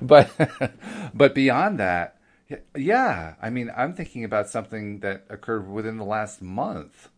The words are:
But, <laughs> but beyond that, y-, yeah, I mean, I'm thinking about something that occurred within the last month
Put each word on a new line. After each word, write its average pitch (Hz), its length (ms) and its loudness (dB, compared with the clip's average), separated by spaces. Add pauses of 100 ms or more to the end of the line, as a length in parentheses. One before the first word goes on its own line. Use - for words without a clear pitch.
But, 131 300 10 (600)
<laughs> - 240 -12
but 139 200 6
beyond 139 460 2
that, 87 380 -2 (300)
y-, - 120 -14 (140)
yeah, 143 680 -2
I 113 80 -6
mean, 120 260 -6
I'm 139 160 -2
thinking 139 320 -10
about 104 240 -2
something 104 520 -8
that 98 280 -8
occurred 104 420 -6
within 110 280 -8
the 107 60 -10
last 107 360 -6
month 92 760 -10